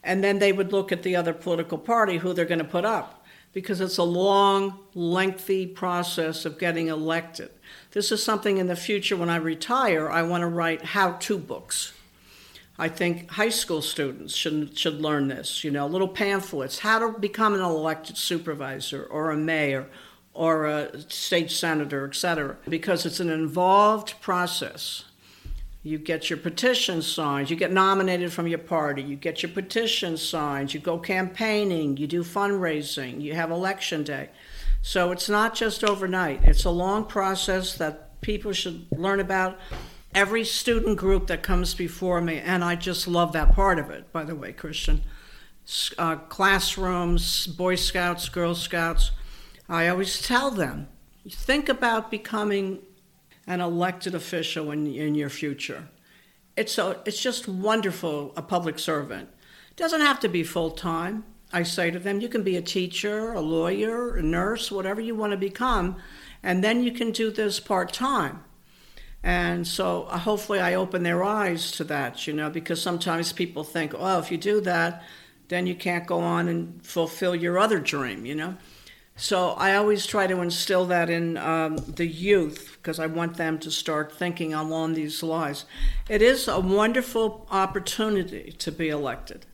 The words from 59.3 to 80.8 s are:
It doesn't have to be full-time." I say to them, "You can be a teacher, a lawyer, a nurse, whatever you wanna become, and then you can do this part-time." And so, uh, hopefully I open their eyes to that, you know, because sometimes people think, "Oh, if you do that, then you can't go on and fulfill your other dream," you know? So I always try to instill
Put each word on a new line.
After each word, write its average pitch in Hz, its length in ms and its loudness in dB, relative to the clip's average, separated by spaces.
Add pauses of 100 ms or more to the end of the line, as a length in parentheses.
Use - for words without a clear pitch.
It - 80 -20
doesn't 320 240 2
have 277 180 4
to 214 80 2
be 175 140 0
full-time." 170 840 -4 (300)
I 175 80 2
say 170 280 0
to 175 80 -6
them, 202 220 0
"You 233 80 -4
can 233 140 0
be 185 140 0
a 170 60 -2
teacher, 208 720 -2
a 202 80 -2
lawyer, 202 760 0
a 175 60 2
nurse, 180 480 0
whatever 196 300 -2
you 226 140 -4
wanna 208 240 -2
become, 196 580 0 (460)
and 185 200 2
then 233 200 4
you 240 100 0
can 233 200 -2
do 226 180 0
this 214 300 -2
part-time." 196 840 -2 (800)
And 175 420 0
so, 175 440 -2
uh, 170 80 -4
hopefully 208 400 0
I 180 160 2
open 185 300 0
their 170 180 2
eyes 196 500 0
to 160 120 -4
that, 139 420 -4
you 156 60 -4
know, 151 180 -2
because 165 320 -4
sometimes 170 500 -2
people 170 300 -4
think, 151 340 -4
"Oh, 185 220 2
if 165 140 -2
you 170 40 -2
do 208 260 2
that, 170 420 0 (420)
then 180 220 -2
you 180 80 -2
can't 175 320 -4
go 170 100 0
on 170 300 0
and 170 360 -4
fulfill 175 520 -2
your 175 200 0
other 208 220 4
dream," 127 480 -4
you 139 80 -6
know? 170 220 -6 (580)
So 180 360 2
I 196 260 4
always 208 300 4
try 196 200 2
to 185 140 2
instill 180 460 2